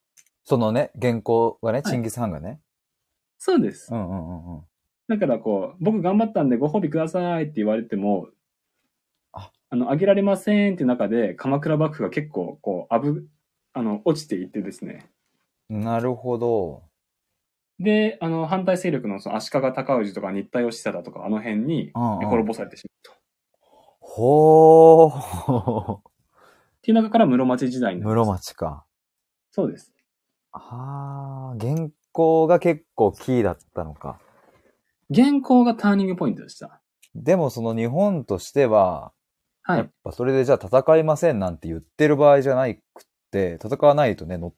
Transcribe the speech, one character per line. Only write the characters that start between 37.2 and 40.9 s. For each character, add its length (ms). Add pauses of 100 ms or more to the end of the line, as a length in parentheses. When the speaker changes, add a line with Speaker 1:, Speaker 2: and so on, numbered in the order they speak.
Speaker 1:
も 140
そ 120
の 140
日 120
本 360
と 160
し 120
て 160
は、 440 (520)
Speaker 2:
は 120
い。 40
Speaker 1:
や 60
っ 40 (140)
ぱ 80
そ 140
れ 80
で 120
じ 60
ゃ 100
あ 20
戦 340